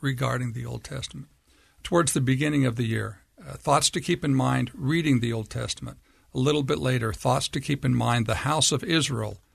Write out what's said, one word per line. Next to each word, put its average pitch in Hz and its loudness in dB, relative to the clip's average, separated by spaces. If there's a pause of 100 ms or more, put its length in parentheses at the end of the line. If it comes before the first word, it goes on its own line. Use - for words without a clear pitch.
Regarding 123 -2
the 120 -8
Old 120 -10
Testament. - -12 (560)
Towards 170 2
the 165 2
beginning 135 2
of 117 0
the 123 0
year, 107 -4 (200)
uh, - -16
thoughts 147 2
to 175 -2
keep 170 0
in 139 4
mind 131 2
reading 151 2
the 117 0
Old 110 -6
Testament. - -8 (360)
A 131 -4
little 147 2
bit 151 0
later, 127 0
thoughts 131 0
to 143 -4
keep 139 -2
in 127 2
mind 117 2
the 110 0
house 151 0
of 151 0
Israel. 135 -2 (160)